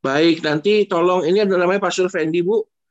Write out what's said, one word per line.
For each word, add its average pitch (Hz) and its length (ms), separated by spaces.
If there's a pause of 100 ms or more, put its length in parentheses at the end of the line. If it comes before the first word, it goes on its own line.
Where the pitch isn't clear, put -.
Baik, 156 400
nanti 196 400
tolong, 180 400
ini 185 160
ada 190 160
namanya 180 240
Pastor 185 320
Fendi, 165 320
Bu. 208 160 (300)